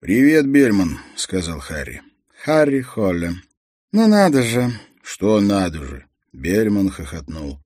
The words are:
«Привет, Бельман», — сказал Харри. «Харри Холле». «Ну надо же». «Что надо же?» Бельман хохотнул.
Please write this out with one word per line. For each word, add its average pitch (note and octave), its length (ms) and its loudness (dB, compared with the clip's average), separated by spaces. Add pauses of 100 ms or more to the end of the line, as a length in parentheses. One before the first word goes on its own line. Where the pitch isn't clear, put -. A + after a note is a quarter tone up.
«Привет, C#3 460 4
Бельман», — A2 520 2 (160)
сказал E2+ 440 -6
Харри. C#2 420 -12 (420)
«Харри D3 380 0
Холле». F2+ 540 -4 (580)
«Ну A3 160 4
надо F#3 340 4
же». A#2+ 260 0 (320)
«Что G#2+ 380 0
надо F#2 460 0
же?» C2 200 -14 (280)
Бельман G2 560 0
хохотнул. D2+ 760 -12